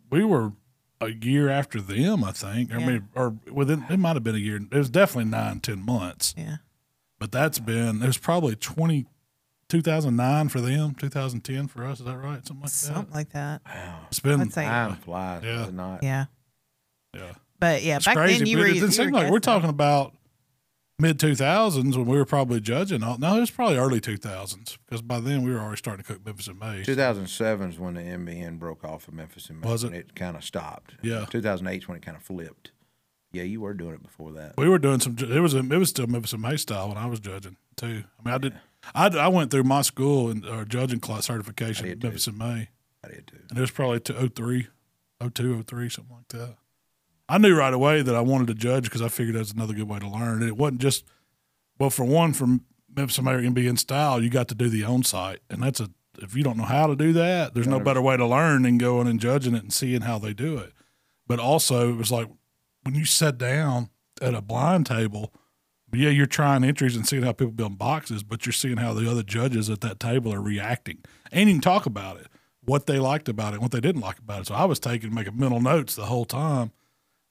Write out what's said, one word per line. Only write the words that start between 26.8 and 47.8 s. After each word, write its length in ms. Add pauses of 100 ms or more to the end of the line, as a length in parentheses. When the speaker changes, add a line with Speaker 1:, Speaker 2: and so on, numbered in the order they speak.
Speaker 3:
Two 120
thousand 320
seven 420
is 100
when 160
the 60
M 240
B 140
N 180
broke 260
off 240
of 60
Memphis 360
in 100
May, 80
Speaker 1:
Was 160
it? 40
Speaker 3:
and 80
it 200
kinda 260
stopped. 600
Speaker 1:
Yeah. 280
Speaker 3:
Two 120
thousand 260
eight 160
is 40
when 100
it 60
kinda 160
flipped. 520 (600)
Yeah, 100
you 180
were 120
doing 200
it 100
before 300
that. 240
Speaker 1:
We 100
were 120
doing 200
some, 180
it 220
was, 140
it 160
was 200
still 180
Memphis 260
in 80
May 160
style 320
when 80
I 80
was 160
judging 340 (220)
too. 260 (160)
I 60
mean, 80
I 40
did, 160
Speaker 3:
Yeah. 60 (340)
Speaker 1:
I, 140 (180)
I 40
went 220
through 120
my 200
school 460
and, 160
uh, 200
judging 340
class 280
certification 580
Speaker 3:
I 40
Speaker 1:
at 100
Speaker 3:
did 20
too. 60
Speaker 1:
Memphis 200
in 100
May. 320 (340)
Speaker 3:
I 40
did 200
too. 100 (120)
Speaker 1:
And 80
it 40
was 100
probably 300
two 160
oh 100
three, 400 (540)
oh 80
two, 280
oh 40
three, 280
something 260
like 140
that. 280 (720)
I 80
knew 180
right 180
away 280